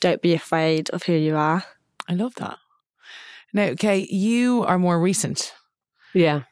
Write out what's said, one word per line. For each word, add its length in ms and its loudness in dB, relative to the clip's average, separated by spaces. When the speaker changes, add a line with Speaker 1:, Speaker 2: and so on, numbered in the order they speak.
Speaker 1:
don't 200 2
be 140 4
afraid 560 0
of 140 -8
who 100 0
you 220 2
are. 280 0
Speaker 2:
I 60 -4
love 220 -4
that. 240 -12
Now, 240 0
Kay, 320 0
you 560 0
are 120 2
more 220 2
recent. 540 -2
Speaker 3:
Yeah. 400 2